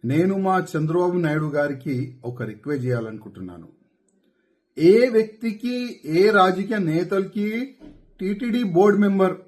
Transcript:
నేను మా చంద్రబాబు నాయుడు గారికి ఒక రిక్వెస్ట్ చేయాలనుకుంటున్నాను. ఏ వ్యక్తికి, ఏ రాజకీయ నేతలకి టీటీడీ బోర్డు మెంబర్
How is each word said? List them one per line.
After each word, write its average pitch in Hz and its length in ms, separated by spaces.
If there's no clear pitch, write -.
నేను 185 240
మా 185 100
చంద్రబాబు 175 520
నాయుడు 156 340
గారికి 143 380
ఒక 123 120
రిక్వెస్ట్ 131 340
చేయాలనుకుంటున్నాను. 98 800
ఏ 220 40
వ్యక్తికి, 226 600
ఏ 196 40
రాజకీయ 196 400
నేతలకి 190 560
టీటీడీ 220 440
బోర్డు 202 260
మెంబర్ 190 320